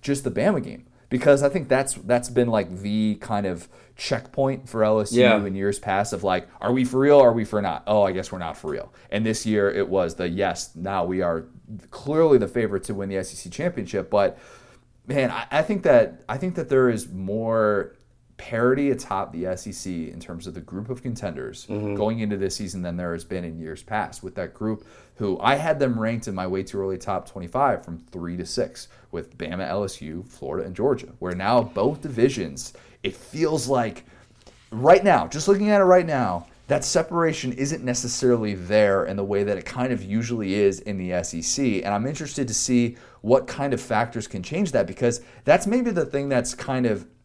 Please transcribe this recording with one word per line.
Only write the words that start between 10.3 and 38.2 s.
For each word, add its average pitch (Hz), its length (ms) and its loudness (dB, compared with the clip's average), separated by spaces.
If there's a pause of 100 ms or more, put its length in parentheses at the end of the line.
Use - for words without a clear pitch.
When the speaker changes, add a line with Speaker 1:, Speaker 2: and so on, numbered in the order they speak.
Speaker 1:
now 90 300 -2
we 92 160 -2
are 85 240 -2 (460)
clearly 151 460 4
the 107 100 4
favorite 101 380 -2
to - 100 -6
win 98 140 -6
the 98 80 -2
S 92 140 -4
E - 40 -16
C - 140 -14
championship. 107 600 -4
But 101 280 2 (680)
man, 135 240 0
I, 110 200 -6
I 147 100 2
think 190 220 -2
that, 147 440 6
I 117 100 -4
think 180 180 -4
that 151 140 -6
there 131 200 6
is 107 200 -4
more 107 840 0 (420)
parity 131 540 2
atop 98 400 -4
the 85 140 -6
S 92 200 -6
E 104 60 -10
C 90 400 -8
in - 80 -14
terms 87 260 -12
of 90 80 -12
the 87 60 -12
group 95 300 -10
of 123 120 -8
contenders 104 680 -8
Speaker 2:
Mm-hmm. 104 280 -4
Speaker 1:
going 110 240 0
into 107 160 -2
this 95 200 -2
season 92 260 -8
than 87 160 -6
there 87 160 -4
has 82 100 -8
been 90 220 -8
in 82 120 -10
years 78 240 -12
past - 420 -8
with 123 120 -12
that 87 180 -8
group, 110 320 -6 (300)
who 98 240 -4
I 127 160 2
had 151 240 0
them 127 180 2
ranked 117 300 -2
in 101 80 -6
my 92 100 -4
way 95 160 -2
too 98 200 -6
early 95 160 -2
top 92 320 -6
twenty-five 104 560 -2
from 85 140 -12 (120)
three 87 240 -8
to 98 100 -6
six, - 440 -6 (240)
with - 240 -10
Bama, 92 320 -6
L 98 160 -2
S - 160 -10
U, 80 260 -12
Florida, - 400 -8
and 92 80 -12
Georgia, 120 440 -2
where 90 140 -4
now 104 300 2
both 127 380 -2
divisions, 113 720 -2 (300)
it - 120 -6
feels 156 540 -2
like 120 340 -2 (680)
right 147 340 6
now, 156 240 4
just 147 200 -6
looking 202 220 4
at 208 100 6
it 196 60 8
right 180 200 8
now, 117 420 -2 (200)
that 143 160 0
separation 160 680 0
isn't 139 320 -4
necessarily 120 720 0